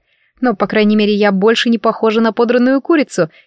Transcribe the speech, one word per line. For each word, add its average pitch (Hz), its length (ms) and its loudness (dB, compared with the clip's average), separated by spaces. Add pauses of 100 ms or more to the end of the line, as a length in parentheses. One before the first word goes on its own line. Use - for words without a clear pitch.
(400)
но, 247 140 0
по 202 120 -4
крайней 214 300 0
мере, 208 180 0
я 208 180 0
больше 220 380 0
не 233 80 0
похожа 220 420 -2
на 226 120 0
подранную 247 500 0
курицу, 185 480 -2 (160)